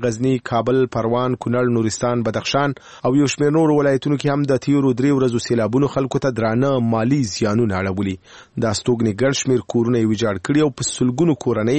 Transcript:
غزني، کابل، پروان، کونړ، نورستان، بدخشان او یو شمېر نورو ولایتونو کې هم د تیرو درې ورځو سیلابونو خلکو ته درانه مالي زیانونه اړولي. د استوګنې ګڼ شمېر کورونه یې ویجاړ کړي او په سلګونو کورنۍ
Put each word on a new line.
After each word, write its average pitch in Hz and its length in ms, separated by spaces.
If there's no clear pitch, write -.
غزني، 123 340
کابل، 127 360
پروان، 120 500
کونړ، 120 420
نورستان، 117 460
بدخشان 127 520
او 127 100
یو 147 100
شمېر 147 260
نورو 156 280
ولایتونو 139 360
کې 143 180
هم 147 100
د 135 140
تیرو 139 360
درې 131 240
ورځو 123 300
سیلابونو 120 400
خلکو 135 320
ته 143 100
درانه 113 500
مالي 117 440
زیانونه 104 580
اړولي. 98 340
د 117 80
استوګنې 110 560
ګڼ 135 100
شمېر 131 360
کورونه 120 320
یې 110 60
ویجاړ 107 300
کړي 147 140
او 151 80
په 131 140
سلګونو 131 420
کورنۍ 117 440